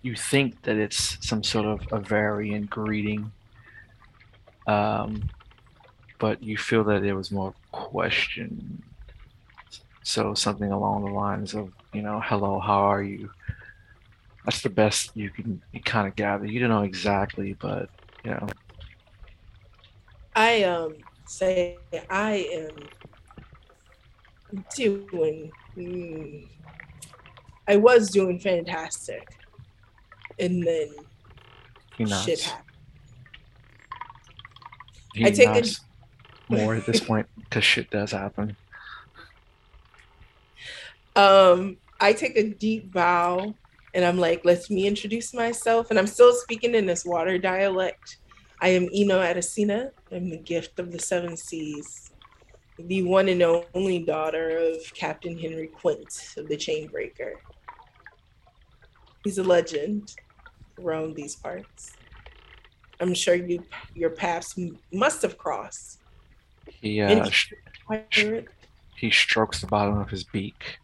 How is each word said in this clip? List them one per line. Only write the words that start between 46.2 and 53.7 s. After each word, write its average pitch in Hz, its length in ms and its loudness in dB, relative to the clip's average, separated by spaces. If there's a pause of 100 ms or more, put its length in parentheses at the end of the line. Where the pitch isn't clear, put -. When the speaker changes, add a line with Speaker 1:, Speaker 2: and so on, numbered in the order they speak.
Speaker 2:
speaking 240 420 -2
in 208 100 4
this 175 200 -2
water 175 320 0
dialect. 185 800 -2 (440)
"I 185 80 4
am 180 240 4
Ino 196 260 4
Adesina. 202 720 -2 (200)
I'm 180 180 -6
the 160 80 -8
gift 165 420 -6
of 175 120 -8
the 170 80 -10
seven 175 360 -4
seas, 151 760 -12 (680)
the 180 260 -2
one 190 260 4
and 180 120 4
only 175 640 2